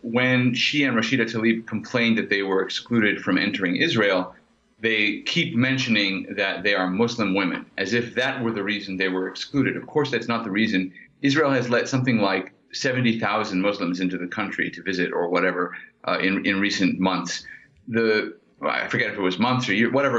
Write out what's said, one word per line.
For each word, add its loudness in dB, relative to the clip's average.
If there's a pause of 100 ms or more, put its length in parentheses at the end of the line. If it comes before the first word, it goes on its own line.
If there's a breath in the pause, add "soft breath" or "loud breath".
when 2
she 2
and 2
Rashida 2
Tlaib 0
complained 0
that 0
they 2
were 2
excluded 0
from 0
entering 0
Israel, 2 (460 loud breath)
they 0
keep -2
mentioning 0
that -2
they 2
are 0
Muslim 0
women, -2 (100)
as -4
if 0
that -2
were -2
the -4
reason -6
they 0
were -2
excluded. -2
Of -12
course, -2
that's -4
not -2
the -6
reason. 0 (280 loud breath)
Israel 4
has 2
let 2
something 2
like 0 (180)
seventy 0
thousand 0
Muslims 0
into -2
the -6
country -4
to -12
visit -2
or 0
whatever, 0 (280 loud breath)
uh, 0
in, 0
in 0
recent 0
months. -2 (440 loud breath)
The, 0 (260)
I -2
forget -2
if -8
it -2
was 0
months 2
or 2
year, 4
whatever 2